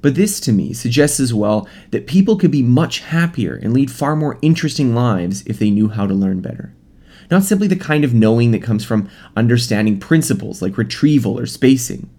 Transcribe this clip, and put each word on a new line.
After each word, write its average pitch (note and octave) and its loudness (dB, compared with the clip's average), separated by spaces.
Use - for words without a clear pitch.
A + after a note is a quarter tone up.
But C#3 2
this, G3+ 0
to B2+ 0
me, F#2+ 0
suggests C#3+ 0
as B2 0
well G#2 -2
that - -4
people G3 4
could F#3 2
be D3 0
much B2 2
happier E3 -4
and A2 -4
lead C3+ 2
far D3 -2
more D3+ -2
interesting D3+ 0
lives G2 0
if - -6
they G#2+ 2
knew G#2+ 2
how G#2 -2
to G2 0
learn F#2+ 0
better. - -12
Not G3 4
simply G3+ 0
the F#3 0
kind D3+ 0
of B2+ 0
knowing A#2 4
that G#2+ 0
comes G#2+ -2
from G#2+ -2
understanding A2 0
principles - -2
like F#2+ -4
retrieval C3+ 0
or A#2+ -4
spacing B2+ 0